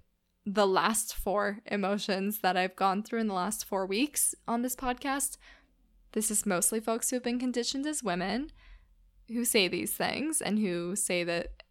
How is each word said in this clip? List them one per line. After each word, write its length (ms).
the 220
last 480
four 520
emotions 760
that 160
I've 180
gone 280
through 180
in 80
the 60
last 300
four 220
weeks 480
on 140
this 120
podcast, 640
this 180
is 140
mostly 360
folks 300
who 60
have 60
been 160
conditioned 480
as 160
women 480
who 160
say 240
these 240
things 500
and 160
who 380
say 280
that 460